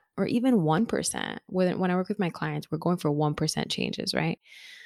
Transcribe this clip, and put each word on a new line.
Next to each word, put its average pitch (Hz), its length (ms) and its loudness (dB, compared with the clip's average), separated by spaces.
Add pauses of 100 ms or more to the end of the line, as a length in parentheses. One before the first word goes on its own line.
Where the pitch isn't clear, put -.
(180)
or - 80 0
even 240 380 4
one 156 220 4
percent. - 600 -4
When, 180 320 0
when 185 120 0
I 180 40 2
work 185 120 0
with 208 120 -4
my 175 100 0
clients, 151 420 -6
we're 156 60 0
going 175 200 0
for 151 140 0
one 151 240 2
percent - 340 -2
changes, - 440 -4
right? - 260 -2 (460)